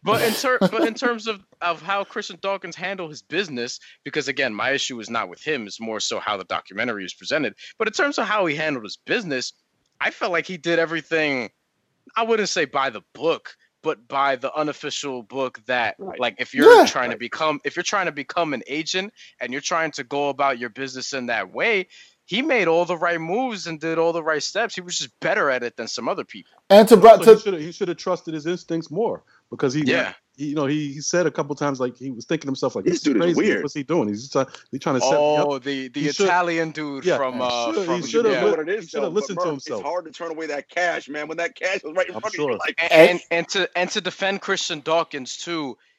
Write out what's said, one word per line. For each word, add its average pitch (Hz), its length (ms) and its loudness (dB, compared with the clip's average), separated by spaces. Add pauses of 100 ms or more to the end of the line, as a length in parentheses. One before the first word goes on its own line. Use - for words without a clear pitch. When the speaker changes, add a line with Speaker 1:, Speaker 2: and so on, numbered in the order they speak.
Speaker 1:
But 220 200 0
in 226 100 2
ter-, 254 260 0
Speaker 2:
<laughs> 185 140 4
Speaker 1:
but 226 140 0
in 226 80 -2
terms 233 340 -4
of, 202 120 -8 (200)
of 165 220 -4
how 196 200 -2
Christian 190 380 -10
Dawkins 190 340 -6
handled 185 360 -8
his 151 120 -16
business, 143 560 -6 (260)
because 139 220 -4
again, 135 280 -2
my 113 160 -2
issue 135 300 -4
is 104 100 -12
not 110 180 -4
with 87 140 -18
him, 135 240 -4
it's 95 140 -14
more 110 200 -6
so 107 180 -4
how 104 200 -4
the 92 60 -10
documentary 101 600 -6
is 90 100 -12
presented. 117 400 -4 (240)
But 220 100 0
in 214 40 -6
terms 285 260 -2
of 247 80 -2
how 208 200 0
he 147 100 -2
handled 147 280 -4
his 101 120 -14
business, 156 560 -4 (480)
I 156 100 -2
felt 196 220 -4
like 165 140 -2
he 185 100 -10
did 165 220 0
everything, 156 720 -2 (640)
I 226 80 0
wouldn't 220 240 0
say 170 160 0
by 135 260 -2
the 107 120 -12 (100)
book, 147 420 -2 (300)
but 123 240 -4
by 135 280 2
the 123 200 -6
unofficial 143 680 -6
book 127 420 -6
that, 120 320 -2
Speaker 3:
Right. - 200 -12
Speaker 1:
like, 120 200 -4
if 127 160 -8
you're 370 200 10
Speaker 2:
Yeah. 370 120 10
Speaker 1:
trying 123 240 -2
to 117 40 -6
Speaker 3:
Right. 110 60 -12
Speaker 1:
become, 147 440 -4
if 143 120 -6
you're 175 60 -6
trying 190 240 -2
to 156 60 -4
become 147 420 -4
an 113 140 -8
agent 165 440 -6 (280)
and 123 120 -8
you're 143 80 -6
trying 160 320 -2
to 135 120 -10
go 143 240 -2
about 135 300 0
your 120 120 -6
business 127 420 -10
in 127 140 -6
that 104 260 -4
way, 185 360 -2 (440)
he 214 80 -2
made 254 260 2
all 165 200 4
the 175 100 -2
right 170 240 -2
moves 196 460 -4
and 160 120 -8
did 160 200 -2
all 165 160 2
the 170 80 -4
right 151 200 -2
steps. 220 320 -4
He 185 60 -8
was 175 160 -8
just 139 140 -6 (100)
better 170 300 0
at 127 120 0
it 120 140 -6
than 113 100 -8
some 117 220 -6
other 135 160 -6
people. - 260 -20 (200)
Speaker 2:
And 202 180 12
to 233 80 12
bro-, 208 140 12
Speaker 4:
Also, 196 140 12
Speaker 2:
to 220 100 12
Speaker 4:
he 214 80 4
shoulda, 185 180 -2
he 165 120 -8
shoulda 175 220 -4
trusted 170 380 -4
his 151 140 -6
instincts 165 440 -4
more 147 320 -4 (280)
because 127 240 0
he, 151 100 0
Speaker 1:
Yeah. 135 300 0 (240)
Speaker 4:
he, 143 80 -6
you 143 80 -6
know, 151 100 0
he, 143 300 -2
he 147 80 -12
said 175 240 0
a 147 40 2
couple 147 240 -6
times, 143 240 -2
like, 127 200 -2
he 135 120 -10
was 120 140 -12
thinking 156 220 -4
to 135 60 -4
himself, 135 220 -2
like, 101 120 -4
Speaker 3:
This 175 80 2
Speaker 4:
"This 294 60 -4
is - 40 -14
Speaker 3:
dude 139 120 2
is 104 60 2
Speaker 4:
crazy. 170 160 2
Speaker 3:
weird. 156 260 2
Speaker 4:
What's 143 100 -8
he 147 80 -6
doing? 143 260 0
He's 110 220 -8
trying, 135 160 0 (240)
he's - 100 -8
trying 147 140 -2
to 123 80 2
set 131 100 2
me 147 240 4
up." 147 100 2
Speaker 1:
Oh, 139 120 -2
the, 135 300 -6
the 127 120 -6
Speaker 4:
He 147 100 0
should, 196 140 0
Speaker 1:
Italian 175 460 2
dude 147 340 -8
Speaker 4:
yeah, 170 140 2
Speaker 1:
from, 131 160 -2
Speaker 4:
he 123 80 -6
Speaker 1:
uh, 123 80 0 (160)
Speaker 4:
shoulda, 113 180 -2
Speaker 1:
from - 160 -2
Speaker 4:
he - 80 -8
shoulda 226 220 2
Speaker 1:
yeah. - 160 0
Speaker 4:
li-, 170 40 4
Speaker 3:
What 160 100 0
it 156 100 -6
is, 208 140 -4
Speaker 4:
he 160 40 -20
shoulda - 200 -4
Speaker 3:
though, 160 40 -6
Speaker 4:
listened 208 240 -2
Speaker 3:
but 175 60 -2
Speaker 4:
to 175 60 0
Speaker 3:
Murph, 156 40 -2 (120)
Speaker 4:
himself. 120 180 -8
Speaker 3:
it's 143 80 -6
hard 175 160 -4
to 156 40 -16
turn 170 200 -10
away 160 160 -8
that 143 240 -8
cash, 160 400 -2
man. 151 180 -8
When 160 80 -8
that 170 180 -4
cash 190 300 -4
was 156 100 -10
right 180 140 0
in 180 60 -14
Speaker 4:
I'm 131 80 -8
Speaker 3:
front - 120 -8
of - 40 -10
you, 147 60 -2
Speaker 4:
sure. 123 120 -2
Speaker 3:
like - 240 -6
Speaker 1:
And, 170 120 0
Speaker 2:
And 165 180 10
Speaker 1:
and, 175 100 -2 (100)
and 170 200 -2
to, 180 280 -2
and 180 120 0
to 214 100 -4
defend 190 400 -4
Christian 175 400 -4
Dawkins, 151 560 -2
too, 151 400 -8 (220)